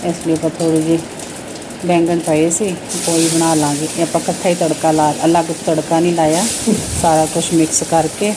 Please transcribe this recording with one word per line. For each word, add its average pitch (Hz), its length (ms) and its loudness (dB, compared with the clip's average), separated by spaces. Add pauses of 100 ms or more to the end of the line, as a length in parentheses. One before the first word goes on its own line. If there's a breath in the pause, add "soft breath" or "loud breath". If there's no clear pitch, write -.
ਇਸ 175 120 -2 (120)
ਲਈ 165 60 2
ਆਪਾਂ 160 160 0
ਥੋੜ੍ਹੇ 160 320 0
ਜਿਹੇ 165 160 2 (880)
ਬੈਂਗਣ 170 340 2
ਪਏ 160 300 2
ਸੀ, 185 260 -2 (300)
ਕੋਈ 165 220 2
ਬਣਾ 165 260 2
ਲਾਂਗੇ। 151 340 0 (100)
ਇਹ 170 60 2
ਆਪਾਂ 165 180 -2
ਇਕੱਠਾ 185 280 -2
ਹੀ 175 60 2
ਤੜਕਾ 160 360 0
ਲਾ, 151 220 4 (120)
ਅਲੱਗ 165 200 4 (200)
ਤੜਕਾ 165 340 0
ਨਹੀਂ 175 140 2
ਲਾਇਆ, 165 300 2 (580)
ਸਾਰਾ 160 240 4
ਕੁਛ 165 280 -2
ਮਿਕਸ 160 300 2
ਕਰਕੇ 165 540 0